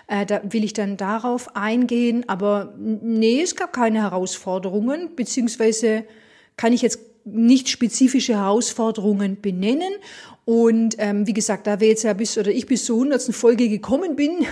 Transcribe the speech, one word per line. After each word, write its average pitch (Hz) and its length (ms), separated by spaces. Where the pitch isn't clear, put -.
Äh, 202 180
da 202 180
will 214 200
ich 208 100
dann 202 240
darauf 226 580
eingehen. 240 720
Aber 202 500
n-, 214 260
nee, 226 380
es 359 140
gab 359 180
keine 226 280
Herausforderungen, 196 1120
beziehungsweise 220 920
kann 233 160
ich 240 80
jetzt 226 180
nicht 233 440
spezifische 254 640
Herausforderungen 202 1080
benennen. 226 520
Und, 226 520
ähm, 208 300
wie 226 60
gesagt, 202 340
da 208 120
wir 220 80
jetzt 220 160
ja 214 100
bis, 214 240
oder 202 120
ich 214 160
bis - 200
zur 226 120
hundertsten 254 360
Folge 240 360
gekommen 262 460
bin, 294 360